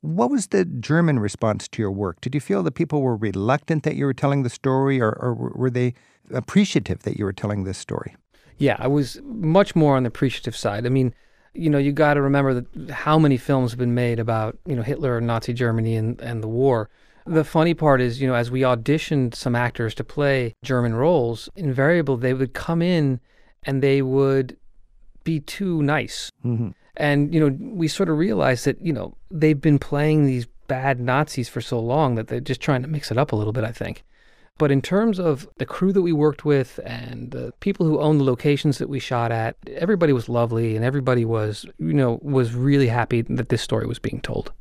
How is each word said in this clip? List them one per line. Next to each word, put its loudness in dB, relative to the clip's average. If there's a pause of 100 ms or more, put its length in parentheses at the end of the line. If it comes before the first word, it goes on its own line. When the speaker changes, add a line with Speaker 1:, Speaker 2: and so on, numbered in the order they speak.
Speaker 1:
what 0
was 0
the 2
German 2
response -2
to -8
your 0
work? -4
Did -6
you 0
feel -2
that -2
people -2
were 0
reluctant 0
that 0
you -2
were 0
telling 0
the -2
story, 0
or, 2
or -4
w-, -6
were 0
they 0 (380)
appreciative 0
that -4
you -2
were -2
telling -4
this -6
story? -10 (420)
Speaker 2:
Yeah, 2
I -2
was -2
much 2
more 6
on 2
the 0
appreciative -4
side. -4
I -2
mean, 2 (400)
you 0
know, 4
you 2
gotta 4
remember 4
that -8
how 0
many 4
films 0
have -10
been 0
made 0
about, -2
you -4
know, -2
Hitler -2
and -2
Nazi -2
Germany 0
and, -2
and -8
the -6
war. 2 (340)
The 2
funny 2
part 4
is, 0
you 0
know, 2
as 0
we 0
auditioned 0
some -2
actors -2
to -8
play -2 (100)
German 0
roles, 0
invariably 2
they 0
would -2
come -2
in 2 (420)
and -2
they 4
would 2 (680)
be -2
too -4
nice. -2 (140)
Speaker 1:
Mm-hmm. -2 (280)
Speaker 2:
And, 2
you 4
know, 2 (180)
we -2
sort -2
of 0
realized 0
that, -2
you -2
know, -8 (140)
they've 2
been 4
playing 2
these 0 (220)
bad -2
Nazis 0
for -8
so -4
long 2
that -4
they're -4
just -6
trying 0
to -8
mix -6
it 0
up 0
a 0
little 0
bit, -2
I -6
think. -8 (520)
But 2
in 4
terms 0
of -2
the -6
crew 0
that 4
we 2
worked 2
with 0
and -12
the -8
people 0
who 4
owned 4
the 4
locations 2
that -4
we -6
shot -2
at, -2 (100)
everybody 2
was 0
lovely 0
and 0
everybody 2
was, -2 (120)
you -2
know, 2
was 0
really 4
happy 0
that -4
this 0
story -2
was -6
being -6
told. -6